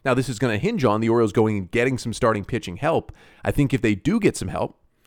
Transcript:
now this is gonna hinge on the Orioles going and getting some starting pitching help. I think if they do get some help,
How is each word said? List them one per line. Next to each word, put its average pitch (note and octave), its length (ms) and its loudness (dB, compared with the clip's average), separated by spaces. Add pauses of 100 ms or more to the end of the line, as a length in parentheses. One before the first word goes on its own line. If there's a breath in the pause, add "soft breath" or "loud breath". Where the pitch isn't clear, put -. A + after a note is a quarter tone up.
now B2+ 80 2
this C3 160 0
is G#2+ 80 -8
gonna A#2 180 2
hinge D#3+ 300 0
on G#2+ 160 2
the A2+ 80 2
Orioles A2+ 220 4
going A2 260 2
and F2+ 120 -6
getting B2 280 0
some A2+ 160 -8
starting G#2+ 320 0
pitching F#2+ 320 -8
help. E3 340 -2 (320 loud breath)
I G#2 60 0
think C#3 240 2
if - 80 -2
they G#2+ 120 2
do G#3 240 0
get F#3+ 200 2
some F#2+ 100 -6
help, - 300 -6 (280 soft breath)